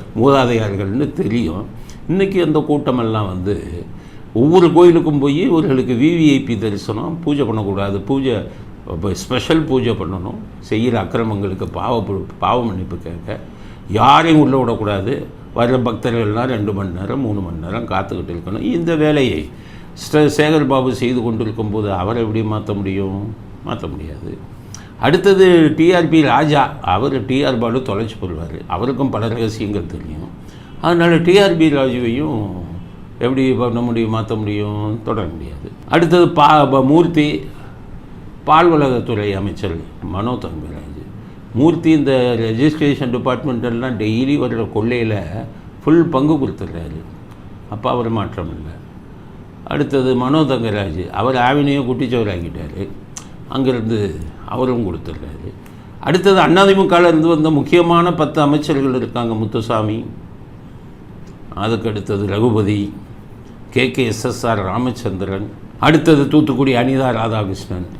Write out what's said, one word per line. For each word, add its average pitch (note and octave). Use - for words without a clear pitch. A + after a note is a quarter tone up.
மூதாதையார்கள்னு A#2
தெரியும். G#2
இன்னைக்கு F#3+
அந்த D3+
கூட்டமெல்லாம் A#2+
வந்து F#2
ஒவ்வொரு E3
கோயிலுக்கும் E3
போய் C#3+
இவர்களுக்கு D3
வி C3
வி D#3+
ஐ C3+
பி A#2
தரிசனம், G#2
பூஜை C#3+
பண்ணக்கூடாது, G2+
பூஜை, C3+
அப்ப F2+
ஸ்பெஷல் -
பூஜை B2+
பண்ணணும், F#2+
செய்கிற A#2
அக்கிரமங்களுக்கு G2
பாவ G#2+
பு-, F#2
பாவ G#2
மன்னிப்பு F#2
கேட்க, E2+
யாரையும் D3
உள்ள C3
விடக்கூடாது, A2
வர்ற B2
பக்தர்கள்லாம் A#2
ரெண்டு G#2+
மணி F#2
நேரம், A#2+
மூணு G#2
மணி E2
நேரம் A2
காத்துக்கிட்டு F#2
இருக்கணும். F2+
இந்த E3+
வேலையை C#3+
ஸ்ட-, D3+
சேகர் D3+
பாபு C3
செய்து B2
கொண்டிருக்கும் A2
போது G#2
அவரை G2
எப்படி A2
மாத்த G#2
முடியும்? G2
மாத்த -
முடியாது. D2+
அடுத்தது F#3
டி D#3+
ஆர் E3+
பி D#3+
ராஜா, C#3+
அவர் B2+
டி B2+
ஆர் B2+
பாலு A#2
தொலைச்சு G#2+
போடுவாரு, E2
அவருக்கும் A#2+
பல A2
ரகசியங்கள் G#2
தெரியும். D#2
அதனால E3+
டி E3+
ஆர் F3+
பி D#3+
ராஜுவையும் C3
எப்படி C3
பண்ண A#2+
முடியும், A2+
மாத்த A2+
முடியும்? G#2
தொடர G#2+
முடியாது. -
அடுத்தது E3+
பா-, D3+
ப-, C3+
மூர்த்தி, D#3+
பால்வளத்துறை C3+
அமைச்சர் F#2+
மனோ A2
தங்கராஜ். D2+
மூர்த்தி D#3+
இந்த C#3
ரெஜிஸ்ட்ரேஷன் C3+
டிபார்ட்மெண்ட் B2
எல்லாம் A#2+
டெய்லி A#2
வர்ற A#2
கொள்ளையில A2+
ஃபுல் E3
பங்கு D#3
கொடுத்துட்றாரு. E2+
அப்ப G#2+
அவர் B2
மாற்றம் F#2+
இல்ல. D2+
அடுத்தது C3+
மனோ B2+
தங்கராஜ், G#2
அவர் B2
ஆவினையும் C#3
குட்டிச்சவராக்கிட்டாரு, G2
அங்கிருந்து A#2
அவரும் A#2+
கொடுத்துட்றாரு. D#2+
அடுத்தது F#3
அதிமுகல F3+
இருந்து D#3+
வந்த D#3+
முக்கியமான E3+
பத்து D3+
அமைச்சர்கள் C#3
இருக்காங்க, A2+
முத்துசாமி, A2
அதுக்கு G#2+
அடுத்தது G#2
ரகுபதி, G#2
கே B2
கே C3+
எஸ் G#2+
எஸ் A#2+
ஆர் A2+
ராமச்சந்திரன், G2
அடுத்தது D#3
தூத்துக்குடி C3+
அனிதா C3
ராதாகிருஷ்ணன், G#2